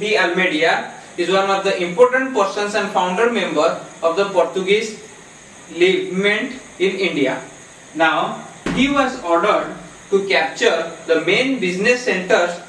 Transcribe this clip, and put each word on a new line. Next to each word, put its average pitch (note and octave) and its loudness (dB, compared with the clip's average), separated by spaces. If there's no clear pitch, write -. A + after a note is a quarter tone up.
de G#3 2
Almeida F3 0
is F3 -2
one G3 2
of F#3+ 0
the F#3+ 0
important B3 2
persons G3+ 0
and G3 -2
founder G3 0
member E3 0
of E3 0
the G3 2
Portuguese F#3+ 0
movement F#3+ 0
in F#3+ 2
India. C#3+ -2
Now, D#3+ 0
he C#4 2
was C4+ 0
ordered E3+ 0
to F#3+ 2
capture E3 0
the D#3+ 2
main A#3 0
business G3 0
centers F3+ 0